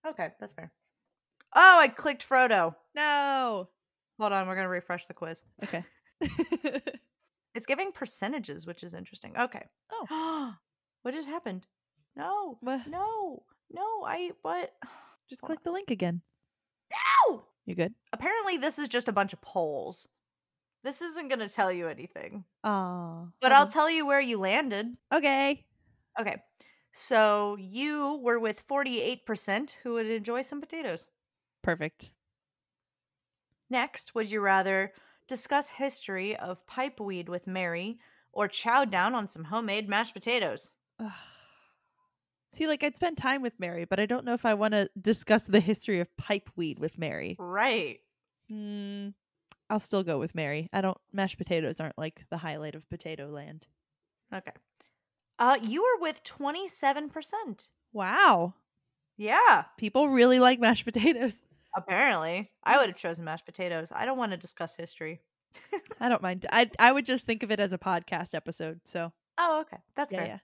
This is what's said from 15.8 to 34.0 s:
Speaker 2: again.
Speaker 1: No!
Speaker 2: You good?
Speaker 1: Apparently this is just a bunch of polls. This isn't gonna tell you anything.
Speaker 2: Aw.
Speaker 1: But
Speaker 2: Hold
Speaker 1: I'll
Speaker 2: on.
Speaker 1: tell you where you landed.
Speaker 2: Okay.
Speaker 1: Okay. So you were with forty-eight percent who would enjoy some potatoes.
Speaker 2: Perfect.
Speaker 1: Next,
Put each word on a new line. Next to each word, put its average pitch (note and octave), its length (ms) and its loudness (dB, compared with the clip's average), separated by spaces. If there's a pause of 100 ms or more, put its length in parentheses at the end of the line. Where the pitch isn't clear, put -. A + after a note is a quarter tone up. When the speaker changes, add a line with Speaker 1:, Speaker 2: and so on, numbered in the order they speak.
Speaker 2:
again. F3+ 320 -2 (1080)
Speaker 1:
No! - 180 -2 (200)
Speaker 2:
You F3+ 100 -8
good? F3+ 180 -2 (200)
Speaker 1:
Apparently F#4 440 -2
this C#4+ 220 -2
is D4 80 -4
just A#3+ 200 -2
a A#3 40 -2
bunch G3 220 0
of - 80 -20
polls. D3+ 680 -6 (760)
This C4+ 180 -6
isn't E4 280 -8
gonna A3 200 -4
tell F#3+ 220 0
you F3 160 -4
anything. F3+ 580 -12 (180)
Speaker 2:
Aw. F3+ 640 -4 (160)
Speaker 1:
But B3+ 100 6
Speaker 2:
Hold C4+ 60 10
Speaker 1:
I'll C#4+ 80 10
Speaker 2:
on. - 60 -8
Speaker 1:
tell D#4 180 4
you D#4+ 160 0
where C#4 160 4
you A#3+ 160 -2
landed. A3 580 -2 (160)
Speaker 2:
Okay. C#4 540 2 (540)
Speaker 1:
Okay. G#3+ 160 -4 (580)
So G#3 680 2
you C#4+ 600 -4
were A#3+ 180 2
with A3 220 -4
forty-eight B3+ 640 -4
percent - 580 -4
who A#3+ 100 -6
would A3+ 140 -2
enjoy A#3 360 -4
some C#4+ 180 -10
potatoes. D4 460 -8 (560)
Speaker 2:
Perfect. - 480 -4 (1600)
Speaker 1:
Next, - 460 -4